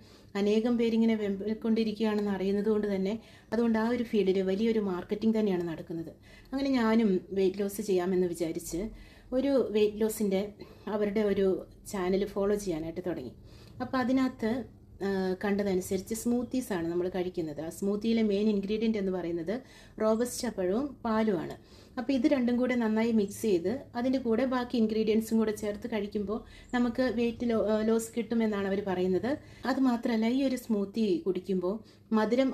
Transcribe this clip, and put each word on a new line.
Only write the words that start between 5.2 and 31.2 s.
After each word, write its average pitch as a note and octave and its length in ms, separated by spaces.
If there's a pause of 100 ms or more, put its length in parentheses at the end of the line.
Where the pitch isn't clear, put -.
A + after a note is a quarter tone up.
തന്നെയാണ് F#3 300
നടക്കുന്നത്. E3 440 (400)
അങ്ങനെ C#4 180
ഞാനും A3+ 500 (120)
വെയിറ്റ് F#3+ 280
ലോസ് G3+ 220
ചെയ്യാമെന്ന് F#3 440
വിചാരിച്ച് E3+ 560 (500)
ഒരു C4 200 (180)
വെയിറ്റ് G#3 300
ലോസിൻ്റെ G#3 420 (460)
അവരുടെ G#3 320
ഒരു G3 260 (400)
ചാനൽ F#3+ 380
ഫോളോ G3+ 300
ചെയ്യാനായിട്ട് E3 520
തുടങ്ങി. B2+ 260 (480)
അപ്പോൾ B3+ 180
അതിനകത്ത്, B3+ 520 (520)
ആ, G3 60 (360)
കണ്ടതനുസരിച്ച് G3 680
സ്മൂത്തീസാണ് A#3+ 760
നമ്മൾ F3 200
കഴിക്കുന്നത്. F3 520
ആ D#3+ 100
സ്മൂത്തിയിലെ G#3 520
മെയിൻ G#3 280
ഇൻഗ്രീഡിയന്റ് G#3+ 480
എന്ന് F#3+ 140
പറയുന്നത് E3+ 420 (460)
റോബസ്റ്റ A3+ 480
പഴവും G3+ 380 (180)
പാലുമാണ്. A3 520 (400)
അപ്പോൾ B3+ 160
ഇത് C4+ 140
രണ്ടും B3 300
കൂടെ B3+ 180
നന്നായി A3+ 380
മിക്സ് G3+ 300
ചെയ്ത് F#3 280 (240)
അതിൻ്റെ B3+ 240
കൂടെ A#3 260
ബാക്കി B3 320
ഇൻഗ്രീഡിയൻസും A3 600
കൂടെ A3 140
ചേർത്ത് G#3 400
കഴിക്കുമ്പോൾ G#3 460 (340)
നമുക്ക് B3 320 (100)
വെയിറ്റ് A#3 360
ലോ-, A3 180
ആ, G#3+ 140
ലോസ് A3+ 340
കിട്ടുമെന്നാണ് A3 500
അവർ G3 200
പറയുന്നത്. F#3 440 (360)
അത് C4 140
മാത്രമല്ല, A#3 480
ഈ C4 140
ഒരു B3+ 140
സ്മൂത്തി G#3+ 500 (200)